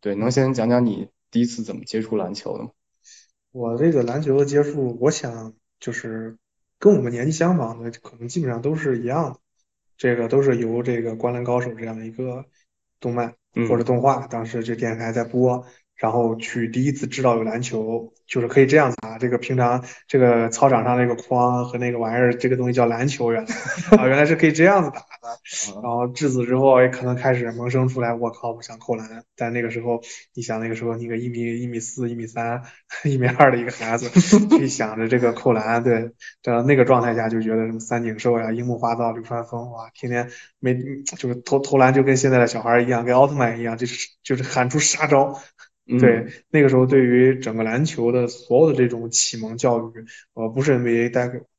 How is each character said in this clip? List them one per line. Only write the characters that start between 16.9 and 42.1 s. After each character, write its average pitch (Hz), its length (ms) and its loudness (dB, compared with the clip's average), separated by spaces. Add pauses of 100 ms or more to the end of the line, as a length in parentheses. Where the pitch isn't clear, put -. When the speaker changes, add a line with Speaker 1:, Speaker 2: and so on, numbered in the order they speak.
Speaker 2:
次 135 140 -6
知 135 160 -6
道 120 140 4
有 110 80 -2
篮 113 180 -4
球， 113 500 -6 (140)
就 - 140 -2
是 117 80 -2
可 - 120 4
以 131 60 8
这 135 100 4
样 143 140 4
子 120 100 -6
打。 113 180 -12
这 123 100 -2
个 123 100 -2
平 127 180 -4
常 123 280 0 (220)
这 139 120 0
个 117 300 4
操 135 200 4
场 117 160 4
上 123 120 2
那 123 100 2
个 120 100 0
框 123 480 0
和 123 140 -8
那 123 120 -2
个 120 80 -4
玩 113 140 -4
意 120 40 -2
儿， 120 200 4
这 127 120 -2
个 127 80 2
东 123 100 -2
西 123 60 0
叫 120 140 4
篮 117 200 0
球， 120 260 0
原 113 120 -2
来， - 100 -8 (160)
Speaker 1:
<laughs> 208 280 6
Speaker 2:
啊， 127 80 4
原 131 100 4
来 147 80 6
是 156 120 2
可 160 100 4
以 151 60 6
这 160 120 4
样 196 180 6
子 143 80 -2
打 - 100 -14
的。 - 40 -20 (680)
Speaker 1:
嗯。 107 80 -14
Speaker 2:
然 120 80 -6
后 120 180 -2
质 127 200 -4
子 127 160 0
之 127 120 0
后 131 240 6
也 127 80 6
可 127 160 -6
能 123 120 -2
开 131 180 0
始 120 180 -4
萌 120 180 -6
生 131 180 2
出 127 120 -4
来， 117 140 -2
我 117 160 -4
靠， 117 220 -10
我 113 100 -14
想 113 160 -18
扣 120 160 -6
篮。 113 300 -12 (100)
但 117 180 -6
那 120 100 -4
个 113 80 -4
时 117 100 -8
候， 117 200 -4 (340)
你 120 80 -10
想 113 180 -6
那 113 80 -6
个 113 80 -6
时 117 80 -8
候 117 120 -4
那 117 120 -10
个 113 100 -6
一 123 100 -6
米， 117 320 -6
一 123 60 -6
米 117 140 -6
四、 120 280 -8
一 120 60 -6
米 117 120 -10
三、 117 360 -6 (200)
<laughs> - 220 -16
一 139 140 0
米 123 80 0
二 127 240 4
的 120 80 0
一 117 60 -4
个 120 80 -8
孩 113 260 -4
子， 123 120 -6
Speaker 1:
<laughs> 202 460 4
Speaker 2:
去 143 120 2
想 110 280 -4
着 113 120 -2
这 123 100 2
个 120 140 2
扣 123 200 0
篮， 110 300 0
对， 117 300 0 (300)
这 123 100 -2
样 120 120 0
那 139 120 4
个 123 80 6
状 123 180 4
态 117 140 0
下 113 120 -2
就 113 120 -2
觉 110 160 -2
得 110 100 -2
什 113 60 -6
么 113 80 -8
三 120 240 -4
井 110 160 -6
寿 120 180 2
呀、 113 140 -4
樱 120 120 -4
木 120 140 -4
花 117 160 -2
道、 117 160 -2
流 113 120 -8
川 117 220 -8
枫， 120 280 -12
哇， 113 220 -18
天 123 160 -10
天 120 180 -4 (320)
没， 131 420 -4
就 - 260 -8
是 120 80 -2
投， 139 220 -2
投 139 180 0
篮 131 160 8
就 135 120 4
跟 135 120 4